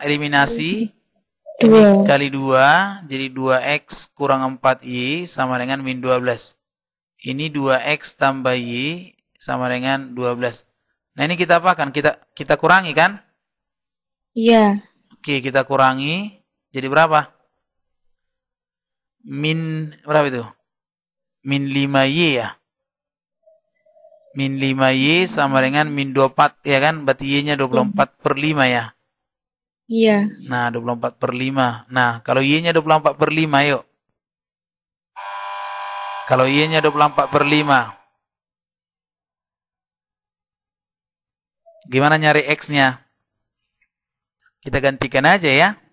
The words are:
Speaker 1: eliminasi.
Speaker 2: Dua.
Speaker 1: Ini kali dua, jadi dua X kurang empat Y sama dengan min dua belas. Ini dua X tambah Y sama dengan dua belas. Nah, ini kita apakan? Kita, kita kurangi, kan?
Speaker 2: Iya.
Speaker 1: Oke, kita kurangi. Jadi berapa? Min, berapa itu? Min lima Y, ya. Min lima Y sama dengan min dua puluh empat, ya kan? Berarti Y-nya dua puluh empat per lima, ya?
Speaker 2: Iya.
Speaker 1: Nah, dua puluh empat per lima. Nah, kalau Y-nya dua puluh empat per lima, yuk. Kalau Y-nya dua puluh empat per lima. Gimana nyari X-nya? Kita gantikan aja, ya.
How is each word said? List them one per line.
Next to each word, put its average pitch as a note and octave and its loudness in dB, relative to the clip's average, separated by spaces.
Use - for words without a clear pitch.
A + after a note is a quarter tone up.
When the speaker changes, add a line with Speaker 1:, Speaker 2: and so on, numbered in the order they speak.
Speaker 1:
eliminasi. D3 -2
Speaker 2:
Dua. G#3+ 8
Speaker 1:
Ini - -
kali C#3+ 2
dua, C#3 2
jadi C3+ -8
dua C3 0
X - -6
kurang C3+ 0
empat C3 0
Y B2+ -6
sama C3 -4
dengan C3 -6
min C3 -8
dua B2+ 0
belas. B2 -6
Ini C#3 -6
dua C3+ 0
X - -8
tambah C3+ 0
Y C#3 -8
sama B2+ -4
dengan C3 -4
dua B2 -4
belas. A#2+ -6
Nah, C#3 -4
ini E3 -4
kita E3+ 2
apakan? D#3+ 0
Kita, D3 0
kita C#3+ -2
kurangi, F3 4
kan? F3 2
Speaker 2:
Iya. A3 4
Speaker 1:
Oke, C#3+ -4
kita C3 0
kurangi. C#3 0
Jadi C3 -6
berapa? D3+ 2
Min, D#3 -6
berapa D3 0
itu? B2 -6
Min C#3 -2
lima C#3 0
Y, D3 2
ya. A2 -6
Min C3+ -6
lima C3+ 2
Y D3 2
sama C#3 0
dengan C#3+ 0
min C#3 -6
dua C3+ 2
puluh - -4
empat, D3 2
ya C3+ 2
kan? D3+ -2
Berarti C3+ -4
Y-nya C#3+ 0
dua C3+ -2
puluh B2+ 0
empat - -2
per C#3+ -2
lima, C#3+ 0
ya? A#2+ -2
Speaker 2:
Iya. G#3+ 2
Speaker 1:
Nah, B2 -2
dua A#2 -6
puluh A#2+ -4
empat A#2+ -6
per B2 -4
lima. B2 -4
Nah, B2 0
kalau B2+ 0
Y-nya D#3+ 0
dua D#3+ 2
puluh D#3 2
empat C#3+ 0
per D3 0
lima, D#3 0
yuk. C#3 -2
Kalau C3 0
Y-nya D3+ 0
dua D3+ 2
puluh D3 2
empat C#3+ -2
per C#3+ 0
lima. C#3+ 0
Gimana C#3+ 2
nyari D3+ 2
X-nya? C#3 0
Kita C3 -4
gantikan C3+ 0
aja, E3+ 4
ya. D#3 2